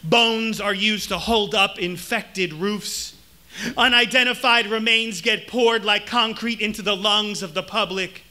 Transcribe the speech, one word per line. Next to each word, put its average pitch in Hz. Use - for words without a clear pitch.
Bones 226
are 202
used 208
to 190
hold 208
up 196
infected 180
roofs. 196
Unidentified 240
remains 226
get 214
poured 226
like 208
concrete 226
into 214
the 202
lungs 208
of 160
the 185
public. 185